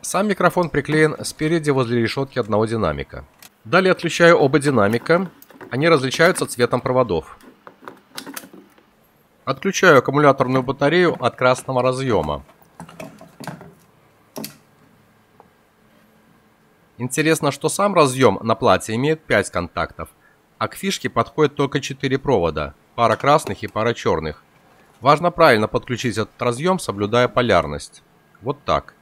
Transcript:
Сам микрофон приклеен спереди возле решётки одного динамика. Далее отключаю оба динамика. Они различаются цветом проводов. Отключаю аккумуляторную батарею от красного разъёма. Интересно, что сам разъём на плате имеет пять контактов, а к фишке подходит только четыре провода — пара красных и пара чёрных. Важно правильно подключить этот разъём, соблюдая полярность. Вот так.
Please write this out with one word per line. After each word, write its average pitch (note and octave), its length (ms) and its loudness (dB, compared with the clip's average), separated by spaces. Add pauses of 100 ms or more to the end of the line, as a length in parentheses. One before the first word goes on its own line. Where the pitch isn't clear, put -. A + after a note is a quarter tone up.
Сам F#3+ 220 -2
микрофон F3+ 420 0
приклеен D3+ 560 0
спереди D#3 460 -4
возле A#2+ 320 0
решётки B2 340 -4
одного G#2+ 300 0
динамика. D#2+ 580 -4 (380)
Далее F#3 300 2
отключаю E3+ 440 4
оба C#3 220 2
динамика. C#3 720 0 (400)
Они C#3 180 0
различаются E3 560 2
цветом B2 360 0
проводов. B2 580 -2 (2000)
Отключаю D#3+ 540 4
аккумуляторную C3+ 680 2
батарею D3 600 0
от A#2 120 -2
красного B2+ 460 0
разъёма. G#2+ 640 -2 (4000)
Интересно, D3 540 -2
что - 160 -6
сам G3+ 260 -2
разъём B2+ 480 2
на A2+ 140 0
плате G#2+ 400 0
имеет D3+ 260 -2
пять G#2 280 0
контактов, E2+ 580 -6 (500)
а A2+ 80 -4
к - 80 -10
фишке F#3 360 -6
подходит C#3+ 440 0
только C#3 260 -2
четыре C3+ 380 -4
провода — D#2+ 560 -2 (220)
пара A2 180 2
красных C#3 480 0
и G#2 60 -8
пара A2 260 -2
чёрных. D#2+ 480 -4 (580)
Важно D3+ 300 2
правильно B2+ 380 4
подключить A#2 500 -4
этот - 240 -6
разъём, C#3+ 380 -2
соблюдая G#2+ 480 0
полярность. F2 720 -2 (380)
Вот B2 240 -8
так. D2+ 380 -4